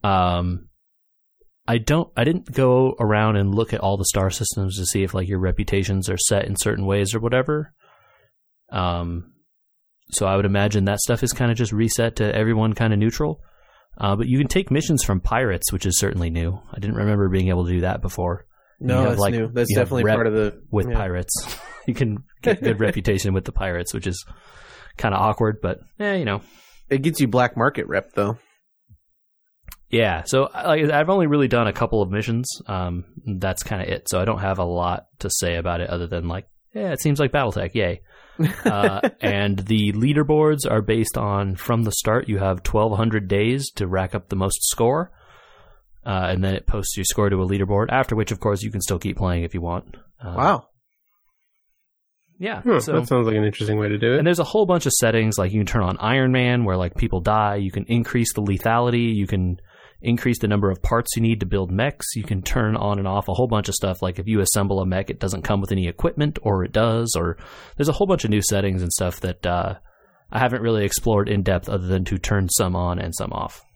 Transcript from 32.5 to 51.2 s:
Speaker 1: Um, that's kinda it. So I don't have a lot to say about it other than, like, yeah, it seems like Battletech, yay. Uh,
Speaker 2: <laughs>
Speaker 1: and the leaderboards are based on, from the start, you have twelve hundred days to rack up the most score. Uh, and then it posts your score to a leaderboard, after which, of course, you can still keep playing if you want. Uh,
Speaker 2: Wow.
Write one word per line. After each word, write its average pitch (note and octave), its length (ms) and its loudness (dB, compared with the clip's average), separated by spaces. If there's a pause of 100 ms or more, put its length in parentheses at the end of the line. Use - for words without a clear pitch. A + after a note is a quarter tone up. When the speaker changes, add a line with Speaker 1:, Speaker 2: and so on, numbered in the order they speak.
Speaker 1:
Um, F2+ 360 -4 (360)
that's F#2+ 240 -2
kinda F#2 280 -4
it. - 180 -6
So F#2 120 0
I F#2+ 40 0
don't A2 140 -2
have F#2+ 200 -2
a F#2 40 0
lot F2 440 -2 (120)
to G2+ 100 -6
say E2+ 260 -2
about E2+ 260 -2
it F2 80 -6
other F2 180 -4
than, E2 220 -4
like, F2+ 180 -8 (260)
yeah, F#3+ 200 -4
it C3 80 -6
seems C#3+ 180 2
like C#3 140 2
Battletech, G#2 400 -2
yay. F2+ 280 -2 (600)
Uh, G2+ 380 2 (140)
Speaker 2:
<laughs> - 60 -12
Speaker 1:
and G2+ 380 0
the G#2 320 2
leaderboards D3 800 2
are A2 120 2
based A2 360 0
on, G2+ 380 0
from A#2 280 0
the A2 80 0
start, A2 380 0
you G#2 80 0
have F#2+ 260 0
twelve G#2+ 320 2
hundred G#2+ 320 0
days A2+ 440 0
to G#2 160 -4
rack F#2 280 -2
up - 140 -8
the G2 80 -2
most F#2+ 220 0 (100)
score. C#3+ 420 0 (960)
Uh, F#2 240 -2
and F#2 140 0
then F#2+ 120 0
it - 120 -4
posts - 280 -2
your G2 100 -4
score G#2 240 2
to F#2+ 120 0
a F#2 60 0
leaderboard, G2 420 0
after B2+ 260 0
which, A2 160 -2
of G2+ 80 -6
course, G2+ 240 -2
you G#2+ 80 -6
can G#2 100 -4
still F#2 180 -2
keep F#2 180 -6
playing F2 260 0
if E2 100 -8
you F2 80 -4
want. E2+ 360 -6 (260)
Uh, F2 140 -10
Speaker 2:
Wow. G3 300 2 (1700)